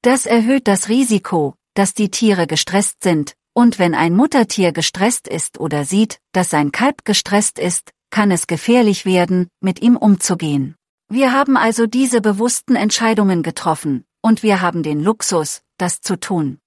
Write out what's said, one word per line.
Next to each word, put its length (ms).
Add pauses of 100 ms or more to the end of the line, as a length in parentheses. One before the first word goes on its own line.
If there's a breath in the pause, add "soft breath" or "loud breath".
Das 240
erhöht 440
das 180
Risiko, 680 (180)
dass 200
die 180
Tiere 360
gestresst 560
sind, 300 (220)
und 220
wenn 160
ein 220
Muttertier 560
gestresst 560
ist 320
oder 260
sieht, 320 (140)
dass 180
sein 220
Kalb 340
gestresst 540
ist, 320 (180)
kann 220
es 160
gefährlich 580
werden, 420 (140)
mit 180
ihm 160
umzugehen. 800 (340)
Wir 260
haben 220
also 300
diese 340
bewussten 560
Entscheidungen 680
getroffen, 600 (160)
und 200
wir 200
haben 200
den 220
Luxus, 580 (160)
das 240
zu 180
tun. 480